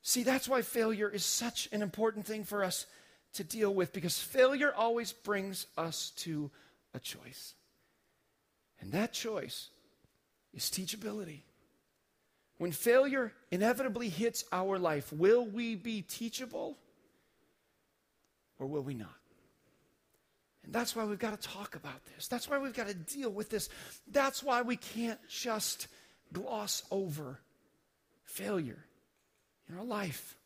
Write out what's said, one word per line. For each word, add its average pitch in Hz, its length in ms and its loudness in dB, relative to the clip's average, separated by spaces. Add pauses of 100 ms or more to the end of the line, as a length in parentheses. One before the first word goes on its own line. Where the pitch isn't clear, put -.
See, 247 200 2
that's 262 240 4
why 254 140 4
failure 220 480 2
is 202 160 -2
such - 480 0
an 214 80 0
important 208 440 0
thing 214 200 -4
for 208 180 0
us 180 220 0 (480)
to 202 100 -6
deal 202 300 2
with, 180 180 2
because 175 260 -2
failure 269 560 6
always 233 380 2
brings 196 540 -2 (120)
us 165 400 -2
to 151 320 -4 (440)
a 135 60 -6
choice. - 560 -12 (1200)
And 98 140 -8
that 208 180 2
choice - 580 -4 (840)
is 147 120 -6
teachability. 190 760 -4 (1160)
When 170 140 -2
failure 254 600 4 (180)
inevitably 233 560 2
hits 202 460 0
our 190 260 2
life, 156 320 0
will 208 340 8
we 226 300 -2
be 208 280 -4
teachable 233 760 -6 (1800)
or 135 80 -4
will 143 160 -4
we 139 100 -6
not? 107 160 -8 (1500)
And - 80 -14
that's 240 240 -2
why 226 80 -2
we've 208 160 -2
gotta 220 160 -2
talk - 400 -10
about 143 300 -12 (100)
this. - 140 -10
That's 240 180 -4
why 277 120 0
we've 269 140 -4
gotta 208 200 -4
deal 226 380 -4
with 202 180 -6
this. 208 180 -2 (400)
That's 269 340 2
why 247 200 4
we 240 160 2
can't 226 500 -4
just - 600 -2 (440)
gloss 214 600 -4
over 156 500 -4 (840)
failure 185 600 -4 (840)
in 165 80 -12
our 196 60 -8
life 202 640 -4